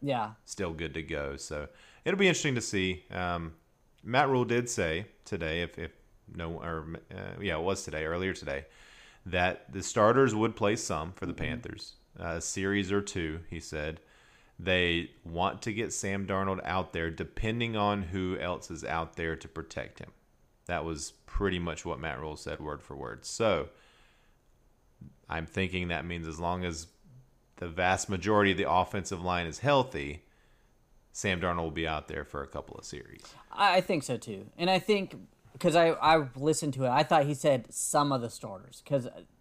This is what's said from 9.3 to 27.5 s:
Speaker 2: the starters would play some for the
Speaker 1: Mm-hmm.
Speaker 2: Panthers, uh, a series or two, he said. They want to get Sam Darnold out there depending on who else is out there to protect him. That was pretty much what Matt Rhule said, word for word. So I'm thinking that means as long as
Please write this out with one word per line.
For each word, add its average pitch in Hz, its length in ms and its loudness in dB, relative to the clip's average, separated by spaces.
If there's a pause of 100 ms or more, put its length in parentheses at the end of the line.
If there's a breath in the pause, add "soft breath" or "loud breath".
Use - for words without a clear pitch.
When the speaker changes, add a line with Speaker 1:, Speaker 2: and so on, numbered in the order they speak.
Speaker 2:
the 95 80 -4
starters 117 540 6
would 110 200 2
play 104 200 2
some 82 380 -4
for - 120 -8
the 85 80 -4
Speaker 1:
Mm-hmm. - 100 -4
Speaker 2:
Panthers, - 500 -8 (240)
uh, 85 200 -6
a 82 40 -6
series 98 520 0
or 101 80 4
two, 85 480 -4
he 85 100 -8
said. 78 400 -6 (580 soft breath)
They 87 540 2 (140)
want 85 380 -2
to 117 100 -4
get 101 180 -2
Sam 98 340 -4
Darnold 95 380 0
out 90 300 -2
there 82 180 0
depending 113 640 -2
on 104 280 2
who 92 360 -2
else 87 320 -4
is 80 140 -8
out 82 320 -2
there 82 180 -2
to - 140 -14
protect - 500 -10
him. - 120 -16 (560)
That 82 180 -2
was 78 260 -6 (140)
pretty 95 340 0
much 85 260 -4
what 82 140 -4
Matt 71 200 -6
Rhule 76 180 -8
said, 76 220 -8
word 76 220 -8
for - 140 -14
word. 64 300 -12
So 98 440 2 (1600 soft breath)
I'm 80 160 -4
thinking 90 420 -2
that 82 180 -2
means 85 220 -6
as 78 120 -8
long 90 260 -2
as 82 220 -6 (720)